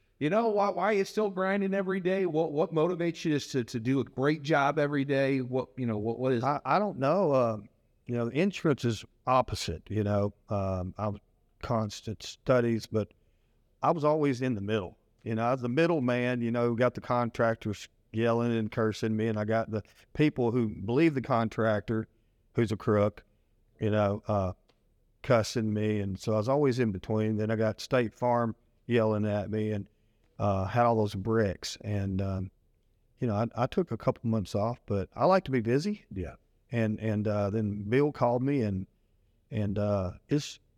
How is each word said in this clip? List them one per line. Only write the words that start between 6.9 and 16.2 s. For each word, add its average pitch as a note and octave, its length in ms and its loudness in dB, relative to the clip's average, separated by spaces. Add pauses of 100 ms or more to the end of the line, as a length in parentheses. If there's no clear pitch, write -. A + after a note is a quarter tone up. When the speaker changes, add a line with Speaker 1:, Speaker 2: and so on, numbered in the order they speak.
Speaker 2:
know. D3+ 340 2
Uh, A#2+ 240 2 (500)
you A#2+ 100 -4
know, A#2 120 0
the B2 100 -4
insurance E3+ 460 0
is A2+ 180 -2 (240)
opposite, A#2+ 600 0
you G#2 160 -2
know. G2+ 300 0 (160)
Um, F#2+ 480 -4
I G#2 100 -4
was G2+ 120 -8 (420)
constant A2 600 -6
studies, A#2 640 0
but G#2+ 240 -2 (720)
I D3 100 2
was D#3+ 120 -2
always D3 380 2
in B2+ 120 0
the G2+ 60 -4
middle. G2+ 380 -4 (240)
You A2+ 140 -4
know, A2+ 80 0
I B2 80 2
was C3 100 -2
the A#2+ 80 -2
middleman, B2 720 2